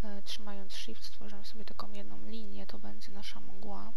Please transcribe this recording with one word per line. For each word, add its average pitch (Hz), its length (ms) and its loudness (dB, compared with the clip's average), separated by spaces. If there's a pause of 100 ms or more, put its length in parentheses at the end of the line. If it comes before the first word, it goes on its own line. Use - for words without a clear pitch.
e, 202 180 2
trzymając 202 500 0
shift, - 320 0
stworzymy 208 400 0
sobie 214 200 0
taką - 280 0
jedną 202 360 0
linię, 208 380 0
to 202 120 0
będzie 208 340 0
nasza - 280 0
mgła. 202 560 0